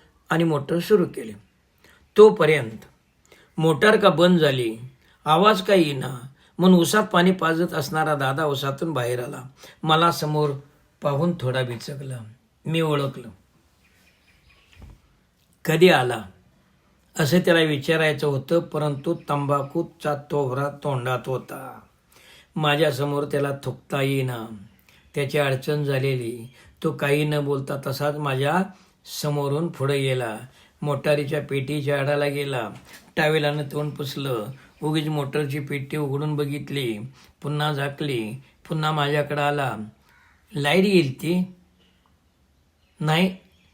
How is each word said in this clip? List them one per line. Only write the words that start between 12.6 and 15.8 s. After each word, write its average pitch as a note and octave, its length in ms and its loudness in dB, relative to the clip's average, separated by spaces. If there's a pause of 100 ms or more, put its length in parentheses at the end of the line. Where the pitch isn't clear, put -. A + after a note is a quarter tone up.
मी D#3+ 160 0
ओळखलं. C#3 480 -2 (2250)
"कधी D#3+ 240 6